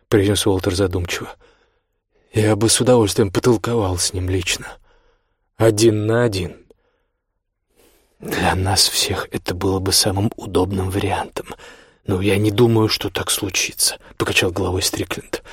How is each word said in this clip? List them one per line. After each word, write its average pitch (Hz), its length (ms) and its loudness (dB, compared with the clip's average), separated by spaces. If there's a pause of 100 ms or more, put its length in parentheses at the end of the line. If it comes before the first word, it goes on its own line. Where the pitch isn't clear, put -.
произнёс 101 380 2
Уолтер 95 280 2
задумчиво. 92 600 -4 (1000)
«Я 107 240 2
бы 110 120 2
с - 120 2
удовольствием 117 500 4
потолковал 110 680 0
с - 160 -4
ним 90 160 -4
лично. 92 380 -4 (880)
Один 107 500 4
на 117 180 2
один. 95 320 -4 (1600)
Для 90 360 -2
нас 92 340 0
всех - 420 -4
это - 240 -6
было 95 240 0
бы 95 140 -2
самым 101 440 0
удобным 92 540 -2
вариантом. - 640 -6 (520)
Но 95 140 -2
я 98 180 2
не 107 120 2
думаю, 110 380 4
что - 220 -4
так - 200 -6
случится», - 680 -4 (180)
покачал - 340 0
головой 90 320 -2
Стрикленд. - 600 -6 (100)